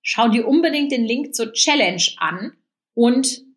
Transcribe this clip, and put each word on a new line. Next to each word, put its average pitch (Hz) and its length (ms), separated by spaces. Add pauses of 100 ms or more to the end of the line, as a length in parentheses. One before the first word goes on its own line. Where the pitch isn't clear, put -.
schau - 280
dir 220 200
unbedingt 294 420
den 247 140
Link 262 300
zur 220 180
Challenge 190 500 (140)
an 180 380 (400)
und 247 480 (140)